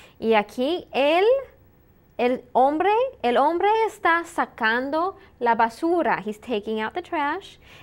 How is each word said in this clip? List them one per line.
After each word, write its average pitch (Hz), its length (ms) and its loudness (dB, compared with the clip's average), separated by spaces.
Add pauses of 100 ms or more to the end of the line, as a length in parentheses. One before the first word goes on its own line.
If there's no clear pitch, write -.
(200)
Y 226 160 2
aquí 254 560 -2
él, 311 340 2 (920)
el 247 240 -2 (100)
hombre, 302 380 2 (320)
el 240 140 2
hombre 339 320 2 (180)
está 339 360 0
sacando 269 960 -2 (220)
la 233 160 2
basura. 233 680 0
He's 214 160 -10
taking 220 400 -6
out 220 140 -6
the 359 80 -8
trash. 320 560 -6 (260)